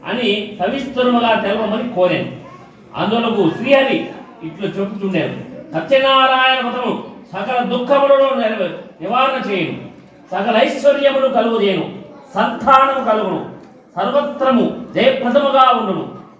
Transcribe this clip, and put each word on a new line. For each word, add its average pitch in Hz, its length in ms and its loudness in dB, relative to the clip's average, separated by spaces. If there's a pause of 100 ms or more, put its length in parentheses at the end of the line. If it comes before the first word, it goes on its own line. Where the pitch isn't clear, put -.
అని 214 500 -4
సవిస్తరముగా 240 800 0
తెలపమని 214 560 -2
కోరాను. 180 360 0 (680)
అందులకు 202 600 0
శ్రీహరి 269 520 2 (340)
ఇట్లు 175 240 -8
చెప్పుచుండెను, 190 680 -4 (400)
"సత్యనారాయణ 262 960 2
వ్రతము 240 480 -6 (180)
సకల 233 300 -4
దుఃఖములను 269 760 2
నెరవే-, 208 600 -6
నివారణ 240 500 -2
చేయును, 165 260 -4 (540)
సకల 214 260 0
ఐశ్వర్యములు 277 720 2
కలుగుచేయును, 208 600 0 (460)
సంతానము 262 680 2
కలుగును, 196 400 -2 (500)
సర్వత్రము 262 760 0 (240)
జయప్రదముగా 254 840 4
ఉండును. 180 300 -4 (300)